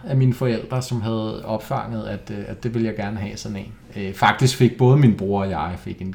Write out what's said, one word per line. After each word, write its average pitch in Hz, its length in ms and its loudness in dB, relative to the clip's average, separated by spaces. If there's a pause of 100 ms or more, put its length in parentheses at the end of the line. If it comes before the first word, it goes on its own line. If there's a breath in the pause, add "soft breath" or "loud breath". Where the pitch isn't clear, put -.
af 151 120 -2
mine 131 180 4
forældre, 123 480 -2
som 123 180 -4
havde 110 440 -4
opfanget, 110 600 -6
at, 104 340 -10
øh, 101 100 -8
at 101 140 -12
det 113 120 -4
ville 117 140 0
jeg 107 80 -6
gerne 107 220 -6
have 104 180 -6
sådan 107 200 -10
en. 101 160 -10 (240)
Øh, 98 180 -6
faktisk 120 420 4
fik - 220 4
både 127 180 6
min 127 200 8
bror 98 260 0
og 98 80 -2
jeg 82 280 -4
fik 98 240 -10
en 95 120 -8